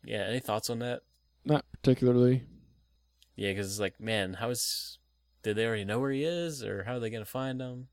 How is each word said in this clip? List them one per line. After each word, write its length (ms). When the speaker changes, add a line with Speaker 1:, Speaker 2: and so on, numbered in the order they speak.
Speaker 1:
Yeah, 240
any 120
thoughts 300
on 100
that? 220
Speaker 2:
Not 280
particularly. 720
Speaker 1:
Yeah, 200
'cause 160
it's 100
like, 200
man, 340
how 160
is, 480
did 140
they 100
already 180
know 160
where 120
he 120
is? 400
Or 200
how 120
are 40
they 100
gonna 140
find 360
him? 320